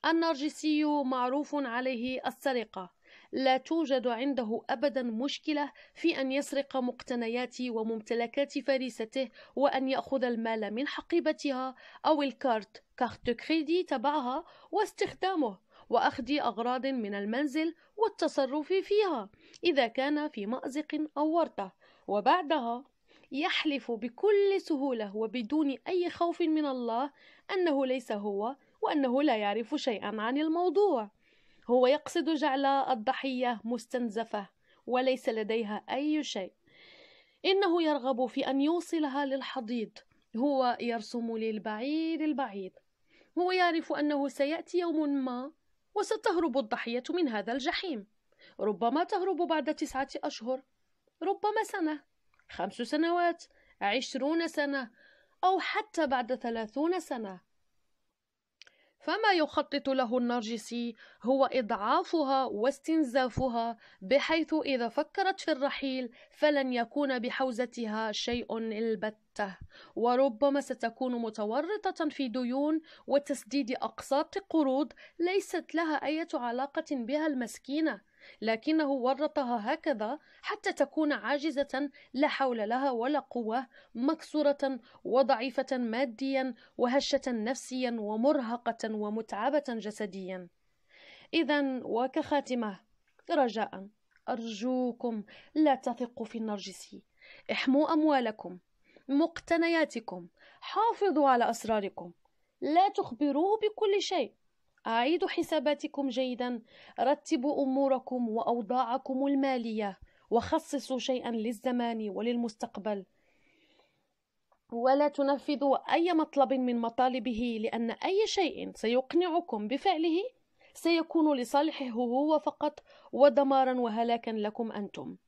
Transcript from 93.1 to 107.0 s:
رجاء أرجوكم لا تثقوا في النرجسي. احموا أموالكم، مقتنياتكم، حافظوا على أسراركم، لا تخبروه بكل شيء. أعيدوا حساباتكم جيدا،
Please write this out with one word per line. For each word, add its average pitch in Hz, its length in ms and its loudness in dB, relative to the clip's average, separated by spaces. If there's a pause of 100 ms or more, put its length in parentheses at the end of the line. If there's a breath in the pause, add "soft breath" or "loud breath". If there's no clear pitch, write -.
رجاء 220 580 0 (400)
أرجوكم 233 960 -4 (300 loud breath)
لا 294 200 6
تثقوا 240 520 -4
في 226 120 -10
النرجسي. 202 640 -8 (500 loud breath)
احموا 277 400 4
أموالكم، 247 640 2 (500 soft breath)
مقتنياتكم، 311 1200 0 (320 soft breath)
حافظوا 381 680 2
على 240 220 6
أسراركم، 208 640 -4 (480)
لا 339 280 4
تخبروه 320 680 0
بكل 415 440 0
شيء. 320 320 -2 (520)
أعيدوا 302 420 2
حساباتكم 294 800 -2
جيدا، 247 540 -4 (380 loud breath)